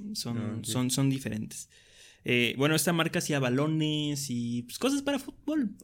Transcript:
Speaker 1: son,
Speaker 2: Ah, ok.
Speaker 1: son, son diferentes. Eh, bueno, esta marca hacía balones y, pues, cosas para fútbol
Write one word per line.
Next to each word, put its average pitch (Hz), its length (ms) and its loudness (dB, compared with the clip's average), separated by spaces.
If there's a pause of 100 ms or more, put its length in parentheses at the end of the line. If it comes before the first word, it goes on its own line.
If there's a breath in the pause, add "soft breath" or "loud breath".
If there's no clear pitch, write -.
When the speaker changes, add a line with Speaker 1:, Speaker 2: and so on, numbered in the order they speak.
(140)
Speaker 1:
son, 117 240 -4
Speaker 2:
Ah, 113 200 -4
ok. 104 80 -8
Speaker 1:
son, 127 260 0
son 135 180 4
diferentes. 120 600 -4 (540 loud breath)
Eh, 120 340 4
bueno, 147 180 4
esta 170 180 2
marca 165 260 2
hacía 147 200 0
balones 147 920 0
y, 120 340 -2
pues, - 140 -12
cosas 277 240 2
para 285 180 0
fútbol 294 520 -2 (120)